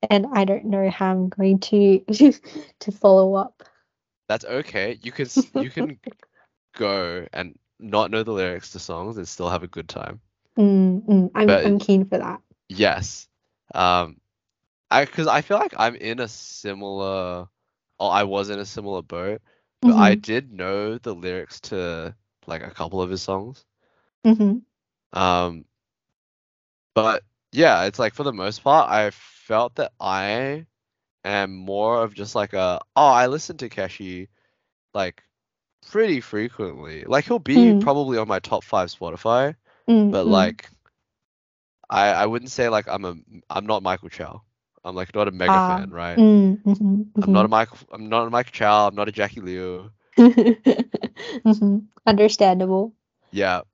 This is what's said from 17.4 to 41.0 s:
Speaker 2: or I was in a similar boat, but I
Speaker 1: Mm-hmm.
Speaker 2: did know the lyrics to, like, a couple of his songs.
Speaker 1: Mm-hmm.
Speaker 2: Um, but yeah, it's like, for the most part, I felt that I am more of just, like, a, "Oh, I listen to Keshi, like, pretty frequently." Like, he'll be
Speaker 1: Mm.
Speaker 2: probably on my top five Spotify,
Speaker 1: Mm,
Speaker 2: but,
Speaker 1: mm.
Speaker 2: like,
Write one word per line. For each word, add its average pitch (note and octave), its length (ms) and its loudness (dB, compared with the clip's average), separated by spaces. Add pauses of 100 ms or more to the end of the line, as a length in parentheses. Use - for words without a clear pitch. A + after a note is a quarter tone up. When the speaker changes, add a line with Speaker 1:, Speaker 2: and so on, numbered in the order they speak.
Speaker 2:
or G2 140 -2
I G2+ 120 2
was G2+ 260 -4
in G2+ 80 -8
a G2+ 80 -10
similar G2+ 360 -10
boat, F#2 380 -10 (400)
but A#3+ 160 6
I G#2 180 6
Speaker 1:
Mm-hmm. G#2+ 60 -6
Speaker 2:
did A#2+ 320 -6
know G2+ 460 -6
the A#2+ 160 -10
lyrics F2+ 460 -12 (100)
to, E2+ 440 -8 (320)
like, E2 180 -12
a F#2+ 60 -16
couple F#2 300 -8
of F2+ 100 -4
his F#2 120 -8
songs. G2+ 420 -8 (640)
Speaker 1:
Mm-hmm. G#3+ 320 4 (600)
Speaker 2:
Um, F2+ 460 0 (1300)
but A2 280 0 (300)
yeah, B2 320 4
it's G2+ 140 -6
like, A2 160 -2
for D3 100 -10
the C#3 80 -4
most G2+ 320 -8
part, C#3+ 260 4
I G#2 200 0
felt - 680 -6
that - 240 -6
I A2 680 -6 (580)
am G2 300 -4
more G2+ 480 -4
of G#2+ 120 -8
just, G2+ 200 -14
like, G#2 200 -4
a, F#2 260 -2 (160)
"Oh, D3 100 6
I B2 220 4
listen D#3 300 -8
to B2 100 -12
Keshi, F#2+ 600 -12 (680)
like, F#2 280 -6 (680)
pretty G3+ 300 0
frequently." F2 840 -10
Like, C#3+ 220 0
he'll A#3+ 120 -2
be G#3+ 360 6
Speaker 1:
Mm. G3+ 60 2
Speaker 2:
probably C#3 380 0
on G#2+ 100 -4
my G2 120 -2
top - 240 -6
five F#2 240 -2
Spotify, A#2 640 -2 (340)
Speaker 1:
Mm, G#3+ 220 4
Speaker 2:
but, - 140 0
Speaker 1:
mm. - 60 2
Speaker 2:
like, - 380 2 (1200)